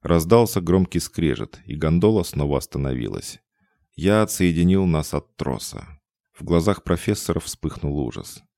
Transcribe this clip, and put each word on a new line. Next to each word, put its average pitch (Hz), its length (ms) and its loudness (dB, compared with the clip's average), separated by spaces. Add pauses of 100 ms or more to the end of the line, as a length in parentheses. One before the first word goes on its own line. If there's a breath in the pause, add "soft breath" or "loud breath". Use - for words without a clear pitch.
Раздался 90 600 4
громкий 87 380 2
скрежет, 67 640 -4
и - 100 -10
гондола 87 480 4
снова 71 340 -2
остановилась. 62 840 -6 (560)
«Я 101 280 2
отсоединил 90 640 2
нас 78 280 0
от - 220 -6
троса». - 520 -8 (460)
В - 100 -18
глазах 85 400 2
профессора 87 560 -2
вспыхнул 73 600 -6
ужас. - 440 -10 (140)